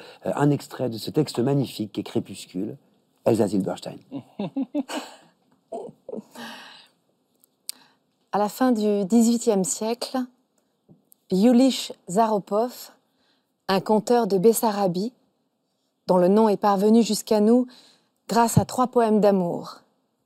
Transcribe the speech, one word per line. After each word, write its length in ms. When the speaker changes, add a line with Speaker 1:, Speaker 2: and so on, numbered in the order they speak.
Speaker 1:
euh, 100
un 140
extrait 400
de 80
ce 120
texte 300
magnifique 540
qu'est 100
Crépuscule, 720
Elsa 240
Zilberstein. 500
Speaker 2:
<laughs> 60
À 40
la 120
fin 240
du 320
dix-huitième 580
siècle, 540
Yulish 640
Zaropov, 840
un 100
conteur 480
de 100
Bessarabie, 760
dont 100
le 100
nom 220
est 80
parvenu 460
jusqu'à 360
nous 280
grâce 300
à 80
trois 220
poèmes 340
d'amour, 600